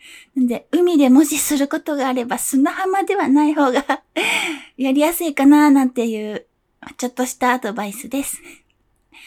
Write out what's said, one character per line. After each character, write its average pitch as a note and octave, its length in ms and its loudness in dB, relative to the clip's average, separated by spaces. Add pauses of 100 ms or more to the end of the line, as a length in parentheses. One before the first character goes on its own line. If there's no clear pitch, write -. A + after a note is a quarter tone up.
(360)
で、 B3 360 -2
海 F4 260 2
で C4+ 120 6
も C#4+ 160 6
し D4+ 120 -4
す D4 200 -2
る C#4 100 0
こ D#4 120 -6
と D4+ 160 -6
が C4+ 120 -4
あ B3+ 60 -2
れ B3 120 -4
ば A#3+ 120 -4
砂 C#4 340 0
浜 F#4+ 320 -4
で G4 120 -2
は F#4+ 120 -2
な C#4+ 180 4
い D4+ 80 2
方 C#4+ 180 0
が C#4+ 320 -2 (120)
<laughs> F4 640 -6
や C4+ 140 -2
り C#4+ 100 2
や E4 120 0
す F4 100 -6
い D4+ 100 -4
か C#4 120 0
な D4 260 6
な C4+ 140 4
ん B3+ 60 0
て A#3 140 -4
い G#3+ 260 -6
う、 - 140 -10 (520)
ち B3 100 -6
ょ - 20 -14
っ - 20 -14
と B3+ 140 -6
し - 100 -8
た B3 160 0
ア B3+ 80 -2
ド G#3+ 140 -8
バ G#3 120 -8
イ G3+ 80 -12
ス A3+ 160 -16
で C#4 140 -6
す。 - 180 -12 (840)